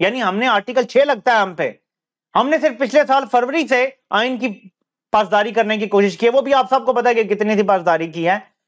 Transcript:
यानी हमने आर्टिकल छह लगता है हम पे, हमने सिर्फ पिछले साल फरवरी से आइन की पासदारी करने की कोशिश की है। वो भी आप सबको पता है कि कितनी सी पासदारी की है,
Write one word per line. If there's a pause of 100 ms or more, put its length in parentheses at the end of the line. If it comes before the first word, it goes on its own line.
यानी
हमने
आर्टिकल
छह
लगता
है
हम
पे, (640)
हमने
सिर्फ
पिछले
साल
फरवरी
से (320)
आइन
की (640)
पासदारी
करने
की
कोशिश
की
है।
वो
भी
आप
सबको
पता
है
कि
कितनी
सी
पासदारी
की
है, (260)